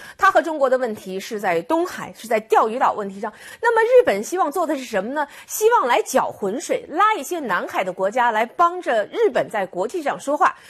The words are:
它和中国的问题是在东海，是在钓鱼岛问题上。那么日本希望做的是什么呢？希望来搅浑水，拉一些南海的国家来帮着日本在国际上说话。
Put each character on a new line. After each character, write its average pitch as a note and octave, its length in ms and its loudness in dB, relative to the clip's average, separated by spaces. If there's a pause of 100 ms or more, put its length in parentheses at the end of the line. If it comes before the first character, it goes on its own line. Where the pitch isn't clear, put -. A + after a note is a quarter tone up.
(180)
它 F#4+ 140 4
和 F4+ 100 6
中 D#4 160 -4
国 C4+ 100 2
的 B3 80 2
问 A#3+ 200 -2
题 F#3+ 240 -10
是 G#3 200 -8
在 F3+ 240 0
东 E4 220 0
海， F#3 300 -10
是 - 120 -16
在 A3 120 2
钓 B3 280 2
鱼 A3+ 120 -4
岛 G#3 140 2
问 G3+ 140 -6
题 G3 120 -12
上。 G#3 120 -8 (300)
那 A#4 140 4
么 A4 80 4
日 B4 200 6
本 G#3 200 0
希 F4+ 160 -4
望 D#4 120 0
做 F4+ 140 0
的 D4+ 100 -2
是 C4+ 80 -6
什 G#3 200 -4
么 A#3+ 100 -8
呢？ D4 140 -4 (180)
希 A4 240 0
望 A4 160 4
来 B3 160 2
搅 - 300 0
浑 G#3 280 -4
水， - 300 -4
拉 G4+ 240 2
一 F#4 80 -4
些 E4+ 180 -6
南 A3 280 -2
海 C4+ 160 -4
的 F#3 100 -4
国 F#3+ 160 -2
家 A#3+ 220 2
来 G#3+ 120 0
帮 E4+ 380 0
着 A#3+ 260 0
日 G4+ 220 0
本 F#3+ 180 0
在 F#3+ 200 -4
国 F#3+ 200 -4
际 E4+ 140 -6
上 A3 180 -4
说 C#4+ 160 -2
话。 D#4+ 200 2 (140)